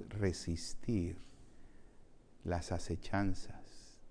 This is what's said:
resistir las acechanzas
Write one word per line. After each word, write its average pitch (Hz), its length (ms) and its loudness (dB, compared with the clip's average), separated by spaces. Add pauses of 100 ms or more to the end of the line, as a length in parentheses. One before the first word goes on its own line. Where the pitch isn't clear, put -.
resistir 87 1120 2 (1300)
las 87 260 2
acechanzas - 1300 2 (120)